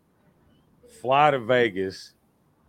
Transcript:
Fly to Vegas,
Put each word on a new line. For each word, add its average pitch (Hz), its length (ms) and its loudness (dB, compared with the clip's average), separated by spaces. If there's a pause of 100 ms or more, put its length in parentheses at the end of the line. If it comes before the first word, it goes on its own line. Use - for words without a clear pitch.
(1000)
Fly 143 300 2
to 139 80 -2
Vegas, 107 760 -2 (560)